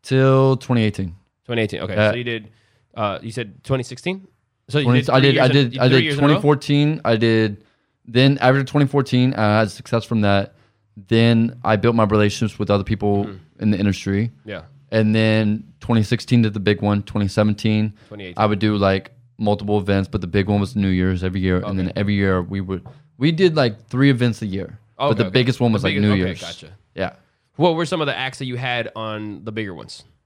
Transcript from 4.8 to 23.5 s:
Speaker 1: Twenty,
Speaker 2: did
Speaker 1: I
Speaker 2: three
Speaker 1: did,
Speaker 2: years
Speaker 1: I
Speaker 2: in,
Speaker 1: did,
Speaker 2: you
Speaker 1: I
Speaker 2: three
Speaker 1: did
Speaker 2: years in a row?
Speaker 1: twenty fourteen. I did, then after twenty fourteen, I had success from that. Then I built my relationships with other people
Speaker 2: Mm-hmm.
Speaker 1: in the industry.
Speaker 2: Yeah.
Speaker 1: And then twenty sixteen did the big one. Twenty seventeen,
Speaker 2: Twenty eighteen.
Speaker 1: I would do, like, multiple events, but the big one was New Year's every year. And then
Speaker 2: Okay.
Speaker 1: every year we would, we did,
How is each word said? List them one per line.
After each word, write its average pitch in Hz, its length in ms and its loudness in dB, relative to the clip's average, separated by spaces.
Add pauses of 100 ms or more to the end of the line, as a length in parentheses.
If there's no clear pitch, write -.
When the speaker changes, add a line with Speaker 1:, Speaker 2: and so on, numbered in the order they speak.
Speaker 1:
Twenty, 123 160 4
Speaker 2:
did 131 100 -4
Speaker 1:
I 131 100 6
Speaker 2:
three - 20 4
Speaker 1:
did, 139 120 4
Speaker 2:
years 160 80 2
Speaker 1:
I - 40 4
Speaker 2:
in, 135 60 4
Speaker 1:
did, 131 220 2
Speaker 2:
you 131 60 -6
Speaker 1:
I 127 80 4
Speaker 2:
three 131 80 6
Speaker 1:
did 127 80 4
Speaker 2:
years 147 140 -2
in - 20 -2
a - 20 2
row? 143 120 4
Speaker 1:
twenty 175 80 0
fourteen. 147 640 0
I 113 120 2
did, 110 480 0 (400)
then 135 340 2
after 131 260 2
twenty 143 220 0
fourteen, 131 480 0
I 107 260 2
had 107 100 0
success - 340 -6
from 113 180 -2
that. 101 320 0 (540)
Then 117 560 4
I 110 120 2
built 113 180 2
my 113 100 4
relationships 104 540 0
with 101 120 -4
other 101 140 2
people 101 420 -2
Speaker 2:
Mm-hmm. - 360 -16
Speaker 1:
in 107 80 2
the 101 80 0
industry. 101 520 -2 (140)
Speaker 2:
Yeah. 98 180 -12 (280)
Speaker 1:
And 110 240 2
then 110 500 0 (160)
twenty 113 220 0
sixteen 120 400 2
did 107 120 0
the 104 60 -4
big 101 220 0
one. 104 200 0
Twenty 104 260 -2
seventeen, 107 640 0 (160)
Speaker 2:
Twenty 104 160 -16
eighteen. 90 140 -16
Speaker 1:
I 107 80 2
would 104 140 0
do, 107 160 0
like, 98 340 0 (280)
multiple 104 400 0
events, 98 300 0
but 98 140 -4
the 92 40 -8
big 95 220 -2
one 101 120 0
was 98 140 -4
New 101 140 0
Year's 92 340 0
every 95 180 -4
year. 92 240 0
And 95 140 -6
then 92 120 -2
Speaker 2:
Okay. - 100 -6
Speaker 1:
every 104 140 0
year 95 280 0
we 98 200 -8
would, 92 240 -8 (320)
we 139 140 0
did, 165 240 2